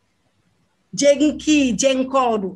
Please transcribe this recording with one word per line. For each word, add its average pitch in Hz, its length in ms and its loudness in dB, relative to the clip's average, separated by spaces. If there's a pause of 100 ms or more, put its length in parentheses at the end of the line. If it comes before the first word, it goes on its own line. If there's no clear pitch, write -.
(960)
Jengki, 285 800 2
jengkol, 262 640 0
Bu. 185 160 -6